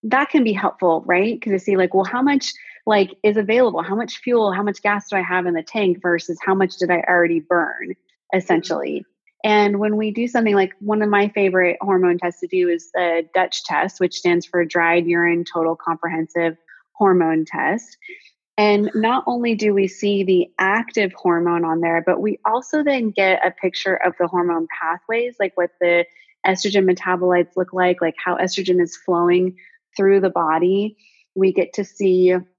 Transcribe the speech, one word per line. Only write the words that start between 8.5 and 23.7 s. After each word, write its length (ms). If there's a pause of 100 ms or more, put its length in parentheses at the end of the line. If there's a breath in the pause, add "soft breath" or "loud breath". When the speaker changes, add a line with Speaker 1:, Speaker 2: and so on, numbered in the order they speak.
Speaker 1:
And 360
when 160
we 160
do 160
something 260
like, 240
one 240
of 60
my 200
favorite 520
hormone 380
tests 220
to 60
do 220
is 240
the 420
Dutch 300
test, 340
which 160
stands 320
for 180
Dried 420
Urine 380
Total 300
Comprehensive 800 (360 loud breath)
Hormone 520
Test. 540 (580 loud breath)
And 380
not 320
only 300
do 180
we 140
see 340
the 380
active 520
hormone 520
on 160
there, 260
but 140
we 240
also 400
then 260
get 340
a 60
picture 460